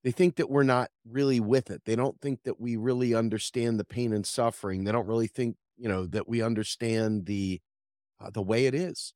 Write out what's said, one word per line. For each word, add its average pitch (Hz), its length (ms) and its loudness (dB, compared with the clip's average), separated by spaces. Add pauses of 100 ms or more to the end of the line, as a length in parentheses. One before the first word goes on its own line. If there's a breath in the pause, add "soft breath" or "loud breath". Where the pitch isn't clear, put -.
they 127 60 2
think 180 260 2
that 165 120 -2
we're 139 140 4
not 127 280 4 (120)
really 127 380 2
with 120 280 2
it. 95 140 -10
They 110 140 0
don't 127 240 -2
think 139 220 -6
that - 140 -6
we 117 200 -4
really 123 360 0
understand 117 640 0
the 104 60 -2
pain 120 300 -2
and 104 120 0
suffering. 98 600 -2
They 104 80 0
don't 113 140 0
really 113 200 0
think, 117 300 -4 (180)
you 113 140 -6
know, 92 160 0
that 95 200 -4
we 117 160 0
understand 110 840 0
the, 95 340 -2 (580)
uh, - 120 -14
the 104 120 -6
way 113 240 2
it 127 80 2
is. 170 420 -6